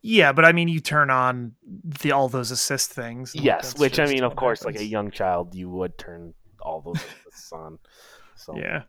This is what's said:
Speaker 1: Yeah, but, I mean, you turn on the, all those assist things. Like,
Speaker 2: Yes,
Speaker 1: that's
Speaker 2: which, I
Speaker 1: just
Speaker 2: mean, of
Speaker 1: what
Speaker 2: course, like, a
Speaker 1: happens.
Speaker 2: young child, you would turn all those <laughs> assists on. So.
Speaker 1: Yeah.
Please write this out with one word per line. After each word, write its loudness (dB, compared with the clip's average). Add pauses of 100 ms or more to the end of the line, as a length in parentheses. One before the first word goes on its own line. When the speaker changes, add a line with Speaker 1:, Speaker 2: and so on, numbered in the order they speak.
Speaker 1:
Yeah, 6
but, 6
I 10
mean, 2
you 0
turn 2
on 0 (460)
the, 0
all 2
those -4
assist -2
things. -12
Like, -6
Speaker 2:
Yes, 0
Speaker 1:
that's -12
Speaker 2:
which, 4
I 4
Speaker 1:
just 2
Speaker 2:
mean, 2
of 2
Speaker 1:
what -10
Speaker 2:
course, 0
like, -6
a -6
Speaker 1:
happens. -6
Speaker 2:
young -2
child, -2
you -10
would -6
turn -16 (300)
all -8
those -10
<laughs> -10
assists -20
on. -16 (580)
So. -16
Speaker 1:
Yeah. -8